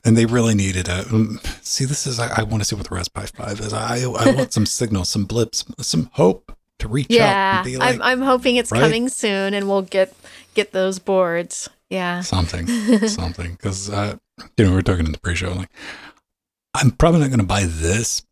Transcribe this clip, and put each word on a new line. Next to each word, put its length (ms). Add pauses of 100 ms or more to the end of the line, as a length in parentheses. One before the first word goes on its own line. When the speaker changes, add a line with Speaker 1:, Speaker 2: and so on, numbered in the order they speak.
Speaker 1:
And 140
they 80
really 300
needed 320
a, 260
um, 240 (220)
see, 240
this 240
is, 100
I, 220
I 20
wanna 220
see 100
what 140
the 40
Raspberry 400
Pi 120
five 160
is. 120
I, 300
I 320
want 180
Speaker 2:
<laughs> 40
Speaker 1:
some 100
signal, 380
some 220
blips, 380 (140)
some 360
hope 360 (300)
to 80
reach 240
out 80
and 0
Speaker 2:
Yeah, 420
Speaker 1:
be 140
Speaker 2:
I'm, 220
Speaker 1:
like, 20 (100)
Speaker 2:
I'm 120
hoping 340
it's 160
Speaker 1:
right? 80
Speaker 2:
coming 280
soon, 460
and 140
we'll 140
get, 300 (420)
get 180
those 260
boards. 680 (200)
Yeah. 340
Speaker 1:
Something, 440
Speaker 2:
<laughs> 400
Speaker 1:
something. 520
'Cause, 320
uh, 260 (420)
you 60
know, 60
we 60
were 60
talking 240
in 60
the 80
pre-show, 320
like, 180 (1040)
I'm 160
probably 300
not 100
gonna 140
buy 220
this 640